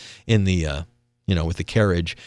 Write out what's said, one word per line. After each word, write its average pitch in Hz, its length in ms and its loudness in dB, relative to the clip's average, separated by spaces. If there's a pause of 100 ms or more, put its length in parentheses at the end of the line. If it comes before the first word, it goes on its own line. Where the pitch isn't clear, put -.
(260)
in 107 200 4
the, 90 200 2
uh, 73 180 -6 (440)
you 98 80 2
know, 82 100 0
with 85 120 -4
the 98 60 -6
carriage 92 640 0